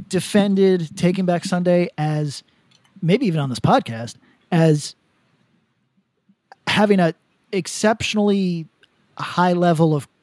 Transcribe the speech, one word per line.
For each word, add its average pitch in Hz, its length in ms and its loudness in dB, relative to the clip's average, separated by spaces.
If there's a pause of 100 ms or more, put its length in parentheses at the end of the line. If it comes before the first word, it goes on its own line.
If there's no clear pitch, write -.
defended 190 880 0
Taking 180 300 0
Back 175 180 -2
Sunday 175 440 0 (100)
as, 151 420 -4 (600)
maybe 208 240 2
even 160 120 -2
on 139 100 -4
this 120 100 -8
podcast, 120 560 -2 (360)
as 160 440 2 (1700)
having 202 320 2
a 165 140 2 (380)
exceptionally 196 1160 -2 (500)
high 175 360 0
level 165 420 2
of 139 120 -6 (160)